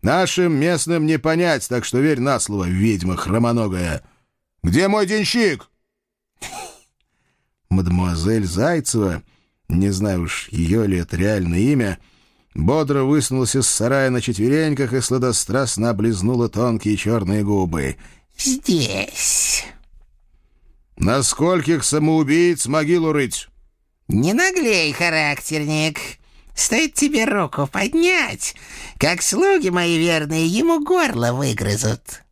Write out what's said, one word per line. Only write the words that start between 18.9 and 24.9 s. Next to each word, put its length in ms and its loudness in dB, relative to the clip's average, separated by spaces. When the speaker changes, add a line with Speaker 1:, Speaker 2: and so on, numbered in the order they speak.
Speaker 1:
«На 260 0
скольких 600 0
самоубийц 840 2
могилу 440 2
рыть?» 360 -2
Speaker 2:
«Не 260 2
наглей, 580 2